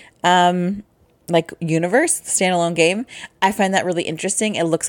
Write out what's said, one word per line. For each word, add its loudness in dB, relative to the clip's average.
um, 2
like, 0
universe, 0
standalone 0
game. 2
I 4
find 0
that 0
really -2
interesting. -4
It -2
looks -2